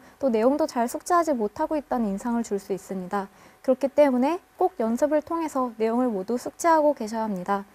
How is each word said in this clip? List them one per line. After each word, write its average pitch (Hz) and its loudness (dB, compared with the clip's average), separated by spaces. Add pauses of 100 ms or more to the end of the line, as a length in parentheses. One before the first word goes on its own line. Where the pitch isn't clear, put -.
(180)
또 269 0
내용도 262 2
잘 240 -2
숙지하지 330 0
못하고 302 -2
있다는 247 -2
인상을 233 -2
줄 202 -4
수 196 -8
있습니다. 190 -6 (320)
그렇기 262 0
때문에 277 4 (160)
꼭 370 2
연습을 277 2
통해서 285 -4
내용을 226 0
모두 220 -2
숙지하고 302 2
계셔야 220 -6
합니다. 196 -4